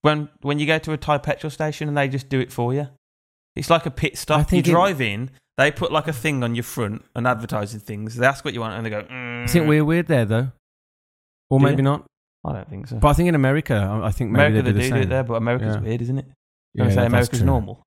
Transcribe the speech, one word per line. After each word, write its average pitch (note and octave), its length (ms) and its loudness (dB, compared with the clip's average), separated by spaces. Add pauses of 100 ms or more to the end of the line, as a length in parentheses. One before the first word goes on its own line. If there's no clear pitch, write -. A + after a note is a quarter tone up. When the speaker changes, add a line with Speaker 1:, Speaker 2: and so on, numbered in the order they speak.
Speaker 1:
When, D3+ 260 2 (120)
when C#3+ 180 -2
you D3 60 0
go D#3 140 2
to D#3 140 -6
a D3+ 40 -4
Thai D3 220 0
petrol D3 320 -4
station D3+ 360 -6
and D3 100 -4
they C#3 100 0
just C3 200 -6
do C3+ 120 -2
it A#2+ 120 -4
for B2 220 -2
you, C#3+ 140 -4 (680)
it's - 140 -8
like E3 160 4
a C#3+ 60 -6
pit - 260 -4
stop. D3+ 220 0
Speaker 2:
I D3+ 40 4
think F3 240 2
Speaker 1:
You E3+ 40 4
Speaker 2:
it E3+ 40 6
Speaker 1:
drive F3+ 240 2
in, A#2 300 -4 (280)
they C#3 140 4
put, - 200 -4
like, D3+ 160 -2
a D#3+ 60 -4
thing C3+ 300 -2
on A#2 120 -2
your A#2 80 -4
front A2 420 -6 (100)
and A#2+ 120 -2
advertising A2 540 -4
things. G#2+ 340 -10
They B2 100 0
ask C3+ 180 0
what C#3+ 120 -6
you A#2 60 -6
want A2 140 -6
and A2+ 100 -8
they A2+ 40 -4
go, G#2+ 140 -8
"Mm." A#2+ 400 -10
Speaker 2:
I B2 40 -4
think D#3+ 200 4
we're D3+ 180 4
weird E3 220 0
there, C3 180 2
though. A#2 260 -2 (1000)
Or C3+ 80 4
Speaker 1:
Do C#3 60 6
Speaker 2:
maybe C#3+ 120 2
Speaker 1:
you? C3+ 60 2
Speaker 2:
not. C#3+ 220 0 (380)
Speaker 1:
I D3+ 100 -6
don't G2 140 -10
think - 200 -14
so. A#2+ 80 -10
Speaker 2:
But D3 140 4
I C#3+ 40 6
think F3 160 4
in E3 60 2
America, C#3 400 2
I, G2+ 320 -2
I G#2 40 0
think G#2 200 -2
maybe A#2+ 260 4
Speaker 1:
America, G#2 60 2
Speaker 2:
they B2 80 2
do - 20 4
Speaker 1:
they G2+ 80 2
Speaker 2:
the - 80 2
Speaker 1:
do C3 60 0
do - 60 2
it - 20 2
Speaker 2:
same. F#2 60 -2
Speaker 1:
there, C3 140 0
but A#2 120 -4
America's A2+ 400 0
Speaker 2:
Yeah. G#2 60 -4
Speaker 1:
weird, A2+ 200 -2
isn't B2+ 160 -2
it? C3+ 80 -6 (480)
Speaker 2:
Yeah, B2+ 120 0
Speaker 1:
Don't A#2 60 6
say G2 40 4
Speaker 2:
that's A#2+ 140 4
Speaker 1:
America's A#2+ 300 2
Speaker 2:
true. G2+ 60 4
Speaker 1:
normal. G2 420 0